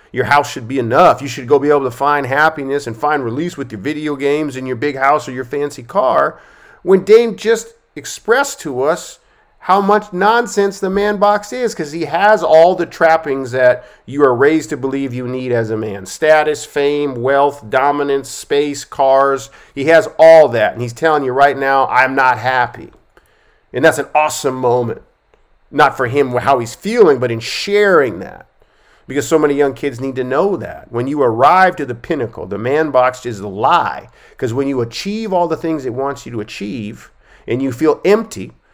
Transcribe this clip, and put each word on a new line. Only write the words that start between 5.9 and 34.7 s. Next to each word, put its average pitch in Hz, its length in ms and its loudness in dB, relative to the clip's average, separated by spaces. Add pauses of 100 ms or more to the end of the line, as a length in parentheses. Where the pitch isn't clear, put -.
When 185 180 4
Dame 220 320 4
just 220 400 -4 (220)
expressed 240 640 -4
to 131 220 -6
us 165 360 -2 (420)
how 196 200 2
much 202 320 0
nonsense 202 680 0
the 196 120 -4
man 208 260 -2
box 208 340 0
is, 247 240 -4
'cause 147 180 -8
he 165 120 -6
has 180 380 2
all 165 320 6
the 170 100 -2
trappings 151 680 0
that 123 340 2 (180)
you 143 180 -2
are 131 120 4
raised 151 340 2
to 151 80 -6
believe 135 380 -6
you 123 120 -8
need 127 240 -6
as 113 200 -2
a 110 60 -4
man. 101 280 -8
Status, 151 640 0
fame, 147 560 -2
wealth, 135 480 0
dominance, 139 580 0
space, 143 560 -4
cars. 135 640 0 (260)
He 139 120 -4
has 160 200 6 (120)
all 160 300 10
that. 110 260 0
And 113 80 -8
he's 120 100 -8
telling 151 320 0
you 123 80 -2
right 139 240 4
now, 135 300 2
"I'm 131 280 2
not 131 220 2
happy." 123 560 -4 (800)
And 127 100 -4
that's 156 140 -4
an 139 180 -8
awesome 151 420 -2
moment. 123 440 -2 (720)
Not 143 260 2
for 127 120 -2
him, 131 240 0
how 120 260 0
he's 117 160 -8
feeling, 190 440 2
but 120 140 -2
in 113 80 -4
sharing 175 760 0
that. - 280 -16 (600)
Because 131 200 -4
so 165 120 2
many 147 160 2
young 139 180 2
kids 127 260 -8
need 131 180 -8
to 127 80 -4
know 180 320 0
that. 90 340 -12
When 120 160 -4
you 143 160 -2
arrive 151 540 4
to 143 100 -6
the - 80 -8
pinnacle, 120 500 -8
the 98 140 -8
man 143 320 -2
box 127 340 0
is 110 160 -8
a 104 80 -10
lie. 117 600 -2 (280)
'Cause 117 160 -6
when 135 160 -4
you 131 140 -2